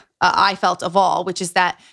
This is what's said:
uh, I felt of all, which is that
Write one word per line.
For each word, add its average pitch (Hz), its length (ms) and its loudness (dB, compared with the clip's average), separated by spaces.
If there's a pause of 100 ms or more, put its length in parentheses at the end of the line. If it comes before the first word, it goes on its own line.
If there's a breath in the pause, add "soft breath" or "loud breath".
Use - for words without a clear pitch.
(200)
uh, 180 140 2
I 196 220 2
felt 180 260 -2
of 175 140 -2
all, 185 260 2
which 180 180 -6
is 175 120 -8
that 180 260 0 (140 soft breath)